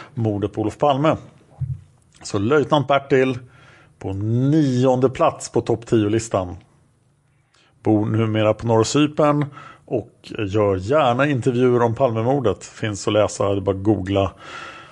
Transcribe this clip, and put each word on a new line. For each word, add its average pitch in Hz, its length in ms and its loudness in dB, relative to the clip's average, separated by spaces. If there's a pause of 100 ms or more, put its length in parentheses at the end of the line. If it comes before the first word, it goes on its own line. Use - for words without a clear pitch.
(140)
mordet 104 380 -2
på - 80 -6
Olof 107 180 -4
Palme. 147 380 2 (1080)
Så - 160 -6
löjtnant 135 500 2
Bertil 131 500 2 (600)
på 98 140 -8
nionde 127 1000 2
plats 147 420 -2
på - 80 0
topp 113 260 -2
tio-listan. 107 720 0 (1300)
Bor 107 240 0
numera 110 480 0
på - 120 -8
norra 113 180 4
Cypern 147 640 0 (380)
och - 480 -10 (160)
gör 101 280 2
gärna 127 500 2
intervjuer 123 560 2
om 113 120 2
Palmemordet. 117 680 0
Finns - 420 -8
att 107 60 0
läsa, 104 360 2
det 101 100 -2
är - 20 -4
bara 95 160 -2
att 95 60 -10
googla 95 500 0 (600)